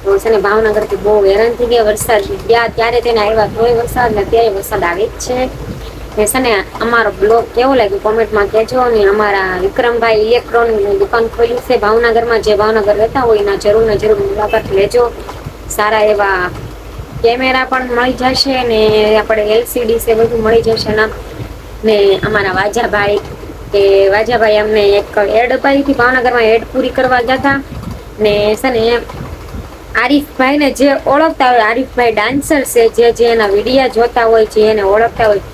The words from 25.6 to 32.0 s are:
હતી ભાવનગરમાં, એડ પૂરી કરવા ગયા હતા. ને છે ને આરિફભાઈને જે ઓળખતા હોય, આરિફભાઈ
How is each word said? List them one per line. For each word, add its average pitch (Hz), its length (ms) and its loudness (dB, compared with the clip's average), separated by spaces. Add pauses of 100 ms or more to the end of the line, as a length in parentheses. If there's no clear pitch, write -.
હતી 277 100 0
ભાવનગરમાં, 247 500 2
એડ 226 220 2
પૂરી 262 260 -2
કરવા 254 300 0
ગયા 247 160 0
હતા. 277 220 0 (640)
ને 208 420 2
છે 262 80 0
ને 233 300 0 (1000)
આરિફભાઈને 277 680 0
જે 277 240 2 (120)
ઓળખતા 302 440 2
હોય, 240 140 4
આરિફભાઈ 240 480 0